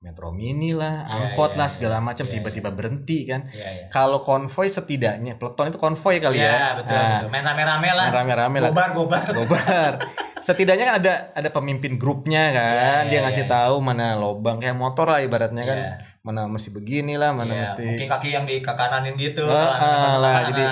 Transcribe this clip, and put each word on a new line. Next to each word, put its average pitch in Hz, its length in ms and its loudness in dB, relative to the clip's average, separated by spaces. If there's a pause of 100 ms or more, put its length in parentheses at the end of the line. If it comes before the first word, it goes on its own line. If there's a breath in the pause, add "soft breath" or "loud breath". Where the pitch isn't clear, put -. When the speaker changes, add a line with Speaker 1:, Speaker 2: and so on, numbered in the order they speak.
Speaker 1:
metro 85 280 -12
mini 131 420 -4
lah, 156 320 -4
Speaker 2:
Iya, 110 100 -8
Speaker 1:
angkot 139 400 0
Speaker 2:
iya, 151 60 -2
Speaker 1:
lah, 143 80 2
Speaker 2:
iya. 139 80 -4
Speaker 1:
segala 113 240 -2
macam, 120 260 -4
Speaker 2:
Iya, 123 140 -6
Speaker 1:
tiba-tiba 104 300 -6
Speaker 2:
iya. 95 60 -6
Speaker 1:
berhenti 139 500 -4
kan. 131 240 -4
Speaker 2:
Iya, 104 200 -12
iya. 90 180 -12
Speaker 1:
Kalau 135 340 2
konvoy 139 460 0
setidaknya, 123 680 -2
peleton 131 340 -4
itu 156 80 -6
konvoy 160 400 2
kali 139 200 2
Speaker 2:
Iya, 143 80 2
Speaker 1:
ya. - 120 4 (200)
Speaker 2:
betul, 117 180 -2
Speaker 1:
Nah, 113 220 4
Speaker 2:
betul. 107 140 -4
Main 135 140 -2
rame-rame 156 460 0
lah. 185 140 2
Speaker 1:
main 123 100 2
rame-rame 123 440 2
lah. 123 120 4
Speaker 2:
Gobar, 180 200 4
gobar. 170 380 0
Speaker 1:
Gobar. 151 640 2 (100)
Speaker 2:
<laughs> - 440 -10
Speaker 1:
Setidaknya 190 400 4
kan 247 160 4
ada, 180 120 4 (200)
ada 151 160 -4
pemimpin 139 480 -2
grupnya 143 560 2
kan, 123 480 4
Speaker 2:
Iya, 147 80 0
Speaker 1:
dia 147 80 2
Speaker 2:
iya, 143 80 2
Speaker 1:
ngasih 131 200 0
Speaker 2:
iya. 131 40 0
Speaker 1:
tahu 123 320 4
mana 117 320 0
lobang, 107 480 -2
kayak 127 160 -2
motor 131 320 0
lah 151 120 4
ibaratnya 117 440 0
kan. 127 160 -2
Speaker 2:
Iya. 95 120 -6 (280 loud breath)
Speaker 1:
Mana 110 240 -4
mesti 107 240 -6
begini 139 480 -4
lah, 147 160 2
mana 117 200 -2
Speaker 2:
Iya, 104 80 -2
Speaker 1:
mesti 107 240 -4
Speaker 2:
mungkin 113 240 -4
kaki 135 200 -2
yang 139 160 -2
di 135 120 -2
kakanin 131 560 -2
gitu, 147 320 -4
Speaker 1:
Heeh, 151 80 2
Speaker 2:
kalau 151 240 4
anak-anak 143 400 4
Speaker 1:
lah, 131 160 4
Speaker 2:
anak 127 160 2
Speaker 1:
jadi 135 220 0